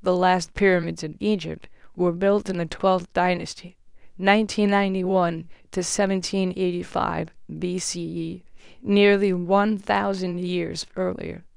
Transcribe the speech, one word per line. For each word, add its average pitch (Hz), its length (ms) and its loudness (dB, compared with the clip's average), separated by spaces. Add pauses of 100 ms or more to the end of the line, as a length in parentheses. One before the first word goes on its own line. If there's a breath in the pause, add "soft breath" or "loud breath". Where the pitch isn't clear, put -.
The 180 140 2
last 180 380 2
pyramids 170 480 2
in 156 180 -10
Egypt 170 480 -4 (260 soft breath)
were 175 180 2
built 196 360 2
in 180 100 -4
the 170 80 -2
twelfth 185 460 0
dynasty, 180 640 -2 (420)
nineteen 202 520 2
ninety-one 185 800 2 (240 soft breath)
to 185 100 -2
seventeen 190 760 0
eighty-five 175 720 -2 (280)
B 180 200 -4
C 180 220 -6
E, 165 440 -8 (380 soft breath)
nearly 202 500 4
one 196 460 2
thousand 196 600 -2
years 175 480 -4 (100)
earlier. 185 480 -6 (120)